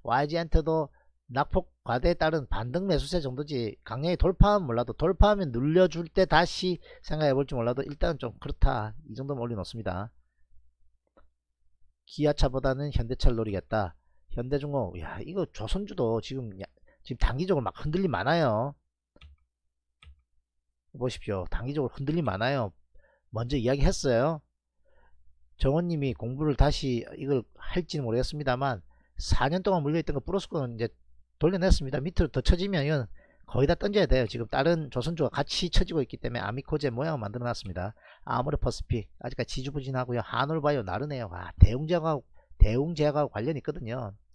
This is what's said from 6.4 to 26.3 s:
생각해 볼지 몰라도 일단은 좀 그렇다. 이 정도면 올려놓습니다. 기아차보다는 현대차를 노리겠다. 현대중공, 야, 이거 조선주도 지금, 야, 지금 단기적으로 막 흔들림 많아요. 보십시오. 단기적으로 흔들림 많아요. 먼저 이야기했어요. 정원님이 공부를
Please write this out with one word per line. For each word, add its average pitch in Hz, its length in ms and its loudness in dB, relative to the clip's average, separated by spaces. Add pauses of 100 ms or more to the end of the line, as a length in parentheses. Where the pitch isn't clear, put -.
생각해 151 300 0
볼지 135 220 0
몰라도 123 280 0
일단은 147 360 -2
좀 120 200 -10
그렇다. 117 560 0 (160)
이 110 40 -14
정도면 135 280 -6
올려놓습니다. 104 680 -6 (2000)
기아차보다는 139 840 0
현대차를 117 440 4
노리겠다. 104 580 -2 (360)
현대중공, 131 680 -4
야, - 220 -10
이거 175 300 -6
조선주도 113 680 -2
지금, 110 400 -10
야, 95 40 -12 (400)
지금 127 140 -8
단기적으로 156 440 2
막 110 140 -4
흔들림 170 340 -2
많아요. 123 640 0 (2250)
보십시오. 107 520 -4
단기적으로 139 440 -2
흔들림 151 300 -2
많아요. 113 480 -2 (580)
먼저 120 260 -4
이야기했어요. 135 840 2 (1160)
정원님이 147 560 0
공부를 135 420 -2